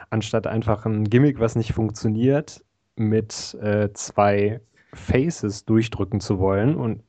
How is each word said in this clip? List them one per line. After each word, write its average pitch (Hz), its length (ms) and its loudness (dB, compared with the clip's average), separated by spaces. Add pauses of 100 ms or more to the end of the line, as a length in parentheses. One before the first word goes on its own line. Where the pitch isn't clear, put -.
anstatt 110 380 -2
einfach 110 380 -2
ein 107 200 0
Gimmick, 123 340 4
was 113 160 0
nicht 113 180 -2
funktioniert, 113 880 -2 (340)
mit, 110 640 -2
äh, 104 320 0
zwei 101 680 0 (340)
Faces 127 720 -2
durchdrücken 110 560 0
zu 98 180 -2
wollen. 98 360 2
Und 113 340 -6